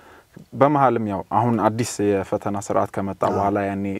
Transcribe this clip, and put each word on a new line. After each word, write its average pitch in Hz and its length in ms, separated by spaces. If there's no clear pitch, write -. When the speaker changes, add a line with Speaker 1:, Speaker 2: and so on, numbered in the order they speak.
Speaker 1:
በመሀልም 127 540
ያው 98 140
አሁን 117 280
አዲስ 110 320
የፈተና 101 580
ስርዓት 101 300
ከመጣ 98 320
Speaker 2:
አዎ። 101 100
Speaker 1:
በኋላ 101 300
ያኔ፣ 98 220